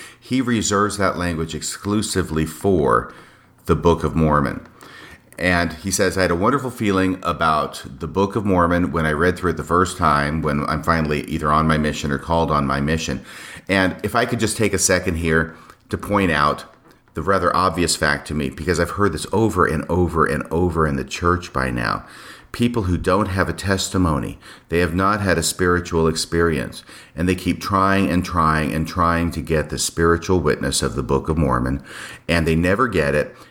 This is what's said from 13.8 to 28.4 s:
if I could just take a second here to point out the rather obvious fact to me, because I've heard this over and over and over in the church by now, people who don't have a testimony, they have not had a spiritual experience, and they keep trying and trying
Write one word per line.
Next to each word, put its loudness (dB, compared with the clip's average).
if -2
I 2
could -2
just 0
take 0
a 0
second 2
here 0
to -6
point 0
out 0
the -6
rather 2
obvious 2
fact -2
to -6
me, -2
because -2
I've 0
heard 0
this -8
over 2
and -2
over 2
and -2
over 2
in 0
the -4
church -2
by -2
now, -4
people 0
who 0
don't 2
have 0
a -4
testimony, 0
they 2
have 0
not 2
had 2
a 0
spiritual 0
experience, 0
and 0
they 2
keep -2
trying 2
and 0
trying 0